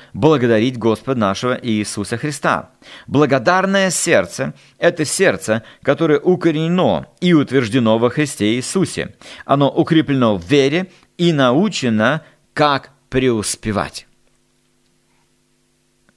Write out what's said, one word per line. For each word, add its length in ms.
благодарить 640
Господа 420
нашего 420
Иисуса 560
Христа. 540
Благодарное 800
сердце — 640
это 260
сердце, 580
которое 380
укоренено 880
и 120
утверждено 680
во 100
Христе 460
Иисусе. 600
Оно 240
укреплено 680
в 100
вере 460
и 140
научено, 920
как 380
преуспевать. 960